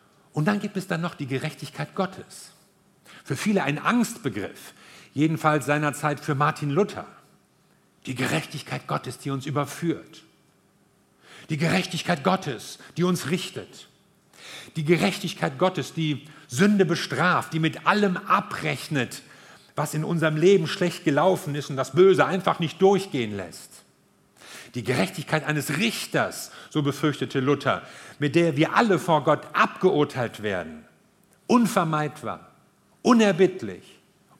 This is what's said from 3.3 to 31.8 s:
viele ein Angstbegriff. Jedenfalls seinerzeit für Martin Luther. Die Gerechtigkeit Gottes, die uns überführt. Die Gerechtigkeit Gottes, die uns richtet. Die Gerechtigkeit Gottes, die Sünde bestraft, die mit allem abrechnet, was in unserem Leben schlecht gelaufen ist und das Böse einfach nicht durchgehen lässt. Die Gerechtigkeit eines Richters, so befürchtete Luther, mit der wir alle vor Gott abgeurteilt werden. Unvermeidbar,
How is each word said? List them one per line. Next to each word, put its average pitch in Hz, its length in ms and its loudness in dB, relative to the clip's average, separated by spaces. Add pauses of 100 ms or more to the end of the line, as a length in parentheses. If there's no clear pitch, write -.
viele 190 280 0
ein 143 160 0
Angstbegriff. 135 920 -2 (400)
Jedenfalls 151 520 2
seinerzeit 147 540 0
für 151 160 -2
Martin 147 340 0
Luther. 147 360 0 (1000)
Die 127 100 -8
Gerechtigkeit 139 720 -4
Gottes, 147 320 -6
die 143 100 -8
uns 135 160 -6
überführt. 143 760 -6 (1300)
Die 160 80 -2
Gerechtigkeit 170 680 0
Gottes, 180 560 -2 (180)
die 165 60 2
uns 175 260 0
richtet. - 580 -6 (880)
Die 160 80 -4
Gerechtigkeit 170 760 0
Gottes, 180 360 0
die 151 340 -4 (200)
Sünde 190 380 4
bestraft, 156 680 0
die 160 60 0
mit 156 280 0
allem 196 300 2
abrechnet, 151 1040 -2 (540)
was 147 180 -4
in 156 100 -2
unserem 156 340 0
Leben 170 300 6
schlecht - 360 -4
gelaufen 151 520 2
ist 147 140 -8
und 143 80 -6
das 131 160 -4
Böse 175 320 6
einfach 170 340 -2
nicht 165 220 -2
durchgehen 160 540 2
lässt. - 480 -14 (920)
Die 123 80 -6
Gerechtigkeit 156 600 -2
eines 151 320 -2
Richters, 160 760 -2 (180)
so 156 120 -2
befürchtete 139 580 -2
Luther, 131 440 0 (360)
mit 143 160 0
der 170 220 4
wir 156 180 2
alle 208 240 4
vor 151 240 2
Gott 147 300 0
abgeurteilt 147 880 0
werden. 85 440 -6 (640)
Unvermeidbar, 160 1040 0 (500)